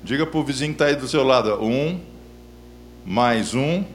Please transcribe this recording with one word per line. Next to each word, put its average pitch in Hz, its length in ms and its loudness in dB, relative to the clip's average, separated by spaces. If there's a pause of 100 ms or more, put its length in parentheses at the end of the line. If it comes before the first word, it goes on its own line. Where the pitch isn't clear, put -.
Diga 147 240 -2
pro 156 160 -2
vizinho 143 300 -4
que 147 60 -10
tá 151 80 4
aí 143 100 2
do 135 120 -8
seu 143 140 2
lado, 123 280 4
ó, 107 140 -2
um 147 360 -2 (1040)
mais 117 480 2
um 160 300 0 (100)